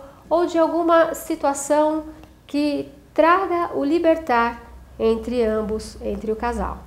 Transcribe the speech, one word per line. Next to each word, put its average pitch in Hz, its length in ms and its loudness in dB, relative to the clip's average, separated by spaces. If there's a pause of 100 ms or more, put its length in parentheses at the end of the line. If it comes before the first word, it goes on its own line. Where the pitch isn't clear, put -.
(300)
ou 349 160 2
de 339 120 -2
alguma 330 560 2
situação 302 920 -2 (420)
que 285 420 -2 (240)
traga 349 640 2
o 269 80 -2
libertar 285 800 2 (340)
entre 226 460 0
ambos, 214 580 -2
entre 208 300 -6
o 220 60 -2
casal. 220 480 -4